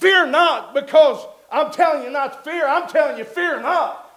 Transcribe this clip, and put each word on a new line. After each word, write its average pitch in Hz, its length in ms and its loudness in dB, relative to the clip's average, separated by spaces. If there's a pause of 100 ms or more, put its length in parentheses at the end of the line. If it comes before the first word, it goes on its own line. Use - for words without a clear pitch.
fear 370 260 4
not 294 480 0
because 277 500 2 (280)
I'm 302 180 -2
telling 311 320 0
you 247 80 -10
not 277 220 -4
to - 180 -14
fear. 330 160 -2
I'm 339 220 -2
telling 285 300 0
you 226 60 -10
fear 330 360 -4
not 285 560 -4